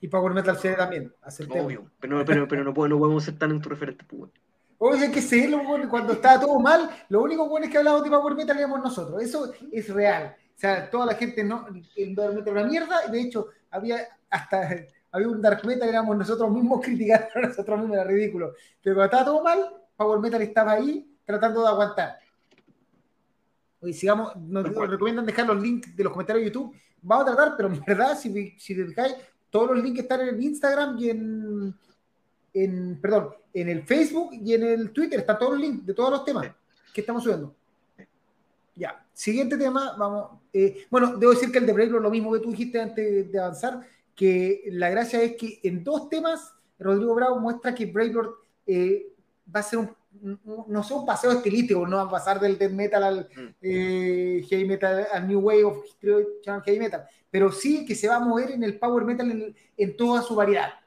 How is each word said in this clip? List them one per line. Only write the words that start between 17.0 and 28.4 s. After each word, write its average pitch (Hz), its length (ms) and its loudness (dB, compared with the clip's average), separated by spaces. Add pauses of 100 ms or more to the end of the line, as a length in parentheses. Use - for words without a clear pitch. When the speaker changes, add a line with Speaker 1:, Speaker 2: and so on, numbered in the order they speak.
Speaker 1:
a 240 60 -2
nosotros 208 380 -2
mismos, 214 160 -4
era 190 100 0
ridículo. 190 500 0 (280)
Pero 196 140 2
cuando 196 80 6
estaba 247 220 4
todo 302 180 2
mal, 339 260 2 (280)
power 214 200 2
metal 233 220 0
estaba 214 320 2
ahí 262 400 -2 (140)
tratando 220 360 0
de 226 60 6
aguantar. 202 500 0 (1600)
Oye, 175 120 -8
sigamos, 208 440 0
nos, 180 260 -6
Speaker 2:
Tal 190 120 -4
cual. 214 100 -2
Speaker 1:
nos 190 80 -2
recomiendan 226 340 -2
dejar 240 200 0
los 208 140 2
links 240 360 -4
de 196 80 0
los - 80 -2
comentarios 214 320 -2
de 208 80 -2
YouTube. 254 240 -10 (260)
Vamos 233 260 2
a 240 60 0
tratar, 294 220 4
pero 190 120 0
en 156 160 -4
verdad, 233 320 2
si, 202 400 -8